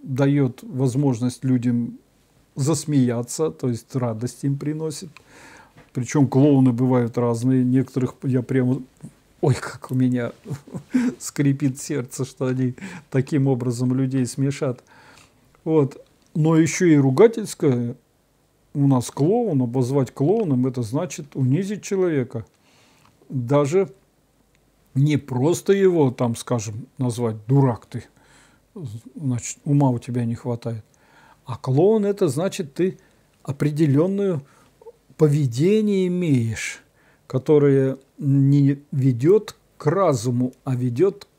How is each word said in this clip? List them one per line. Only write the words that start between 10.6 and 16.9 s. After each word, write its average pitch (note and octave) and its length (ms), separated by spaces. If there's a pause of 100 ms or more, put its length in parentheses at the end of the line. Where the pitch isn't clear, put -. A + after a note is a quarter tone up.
<laughs> B3 400
скрипит C#3 640
сердце, C3+ 420
что - 220
они B2+ 300 (340)
таким C#3 380
образом B2+ 480
людей C3 300
смешат. C#3 580 (800)
Вот. D#3 400 (320)
Но D#3+ 200
ещё D#3+ 300
и D#3+ 100